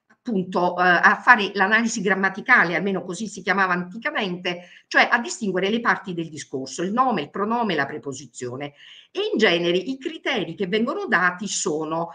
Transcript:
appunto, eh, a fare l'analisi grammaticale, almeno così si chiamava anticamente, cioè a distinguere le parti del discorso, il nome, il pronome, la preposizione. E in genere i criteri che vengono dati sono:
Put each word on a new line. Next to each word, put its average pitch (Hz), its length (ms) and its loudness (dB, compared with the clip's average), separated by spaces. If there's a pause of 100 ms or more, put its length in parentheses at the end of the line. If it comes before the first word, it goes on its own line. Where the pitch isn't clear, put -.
appunto, 180 720 -2
eh, 175 40 2
a 180 400 6
fare 226 300 6
l'analisi 220 480 2
grammaticale, 190 760 2
almeno 180 280 -2
così 202 220 -8
si 185 160 -12
chiamava 185 320 2
anticamente, 180 920 -4 (180)
cioè 254 240 4
a 240 80 4
distinguere 196 500 -2
le 233 120 0
parti 190 340 -2
del 165 160 -6
discorso, 147 520 -10
il 190 100 -4
nome, 240 300 0
il 143 80 -10
pronome, 214 440 -2
la 143 100 0
preposizione. 139 880 -10 (380)
E 339 100 -8 (100)
in 453 60 -2
genere 175 400 4
i 190 220 -4
criteri 240 560 -6
che 196 120 -4
vengono 240 400 -2
dati 180 400 0
sono: 160 680 -4